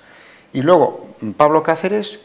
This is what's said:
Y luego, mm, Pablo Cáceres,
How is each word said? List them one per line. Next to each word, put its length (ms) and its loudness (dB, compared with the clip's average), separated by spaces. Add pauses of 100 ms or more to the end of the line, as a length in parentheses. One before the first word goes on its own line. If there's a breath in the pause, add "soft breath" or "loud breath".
(520 loud breath)
Y 80 -6
luego, 600 0
mm, 80 -8
Pablo 320 2
Cáceres, 640 -4